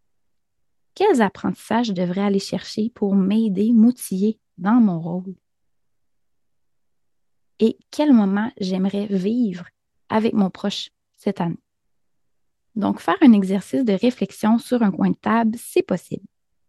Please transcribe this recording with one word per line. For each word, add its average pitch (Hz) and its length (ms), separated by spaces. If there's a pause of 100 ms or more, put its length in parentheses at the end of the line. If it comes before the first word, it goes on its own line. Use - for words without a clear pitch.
(960)
Quels 370 280
apprentissages 208 640
je 214 60
devrais 180 280
aller 202 180
chercher - 560
pour 196 220
m'aider, 208 560
m'outiller 220 680 (200)
dans 190 220
mon 180 200
rôle ? 180 340 (2250)
Et 220 180 (140)
quel 302 220
moment 208 480
j'aimerais 190 460
vivre 196 580 (460)
avec 220 240
mon 196 160
proche - 400 (260)
cette - 240
année ? 170 180 (1160)
Donc, 202 240
faire 349 220
un 254 100
exercice 202 520
de 208 100
réflexion 220 640
sur 233 240
un 202 80
coin 190 200
de 190 60
table, 226 420
c'est - 240
possible. - 440 (420)